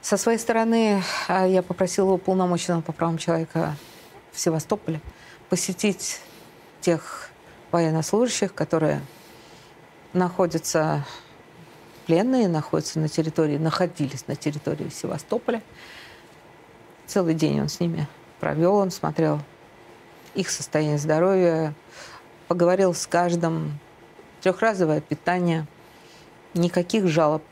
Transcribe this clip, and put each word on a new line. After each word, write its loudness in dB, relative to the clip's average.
Со 0
своей 2
стороны, 2
а, 2
я 4
попросила 0
уполномоченного 0
по -8
правам -2
человека -2
в -14
Севастополе -2
посетить -2
тех -2
военнослужащих, 0
которые 0
находятся, 0
пленные, 4
находятся -2
на 0
территории, 0
находились -2
на -4
территории -6
Севастополя. -6
Целый 0
день 0
он -2
с -6
ними -2
провёл, 2
он 2
смотрел -2
их -4
состояние -2
здоровья, 2
поговорил 4
с -6
каждым. 0
Трёхразовое 2
питание, -2
никаких 2
жалоб 2